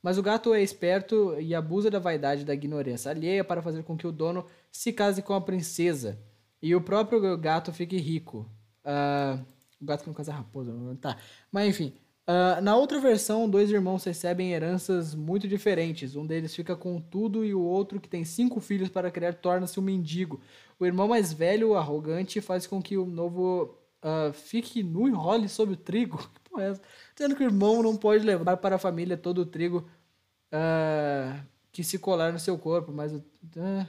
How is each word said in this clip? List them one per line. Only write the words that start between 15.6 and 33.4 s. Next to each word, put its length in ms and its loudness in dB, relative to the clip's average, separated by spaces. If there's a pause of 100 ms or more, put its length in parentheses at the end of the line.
Um 100 -6
deles 300 -4
fica 200 -4
com 260 -6
tudo 420 -2
e 100 0
o 80 2
outro, 380 0
que 80 -14
tem 160 -6
cinco 380 0
filhos 280 -2
para 220 -2
criar, 220 -2
torna-se 460 -2
um 40 0
mendigo. 560 -2 (400)
O 60 0
irmão 220 2
mais 260 2
velho, 420 4
arrogante, 640 -2
faz 260 -4
com 160 -4
que 160 -4
o 80 0
novo, 720 -2 (240)
ah, 320 0
fique 480 -4
nu 260 2
e 40 6
role 380 2
sobre 260 0
o 20 -16
trigo. 400 -2
<laughs> 160 -12
Que 160 -20
porra 140 -4
é 60 0
essa? 120 -8 (340)
Dizendo 200 0
que 80 0
o 40 4
irmão 360 6
não 140 2
pode 260 4
levar 340 2
para 180 0
a 40 0
família 380 -2
todo 220 -2
o 60 2
trigo, 420 -2 (640)
ah, 920 0 (300)
que 120 -8
se 160 -4
colar 320 2
no 80 -6
seu 180 -2
corpo, 360 -2
mas 200 -4
o, 100 -8 (340)